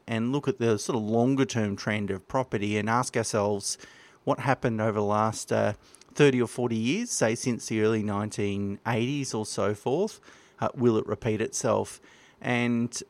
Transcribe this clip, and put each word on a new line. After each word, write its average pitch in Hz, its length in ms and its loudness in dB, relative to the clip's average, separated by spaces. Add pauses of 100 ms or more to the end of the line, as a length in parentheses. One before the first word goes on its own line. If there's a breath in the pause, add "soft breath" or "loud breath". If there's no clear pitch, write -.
and 117 260 -2
look 143 160 0
at 131 120 -2
the 113 180 4
sort 139 180 -2
of 110 60 0
longer-term 117 720 2
trend 104 340 -2
of 95 160 -6
property 107 520 -2
and 104 100 -2
ask 120 300 0
ourselves 104 580 0 (480 loud breath)
what 143 160 0
happened 123 400 0
over 107 180 0
the 104 60 2
last, 107 480 0
uh, 107 220 2 (400 loud breath)
thirty 139 260 6
or 117 80 2
forty 120 280 -2
years, 165 340 -2
say 113 240 2
since 113 320 -4
the 110 160 0
early 110 200 2
nineteen 101 840 -4
eighties 123 480 -2
or 110 100 -2
so 104 300 -2
forth. 160 460 -2 (380 loud breath)
Uh, - 160 0
will 117 220 4
it 104 100 0
repeat 107 360 -2
itself? 104 580 -2 (400 loud breath)
And, 120 580 0 (120)